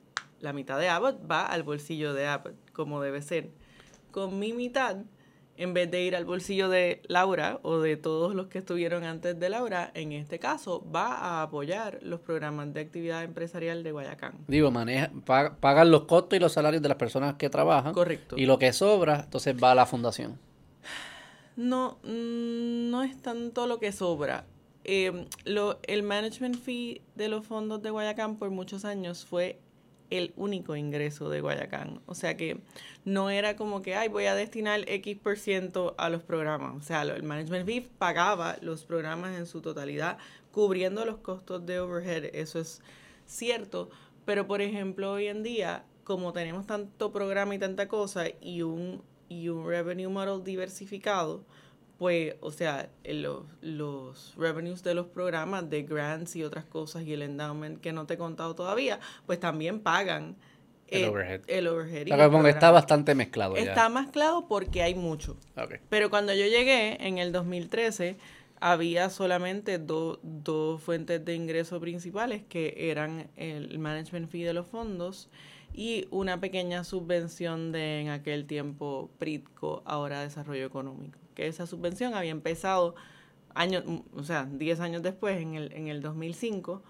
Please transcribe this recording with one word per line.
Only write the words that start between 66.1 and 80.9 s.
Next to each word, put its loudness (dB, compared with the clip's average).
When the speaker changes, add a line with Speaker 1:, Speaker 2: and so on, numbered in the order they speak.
Speaker 1:
yo 4
llegué 4
en -2
el -2
dos 0
mil -4
trece, -2
había 4
solamente -2
do-, -4
dos -2
fuentes -2
de -4
ingreso -4
principales, -6
que -4
eran -4
el -8
management -6
fee -8
de -2
los -4
fondos -8
y -4
una -2
pequeña -4
subvención -2
de, -2
en -4
aquel -4
tiempo, -6
pritco, -6
ahora -4
Desarrollo -6
Económico, -10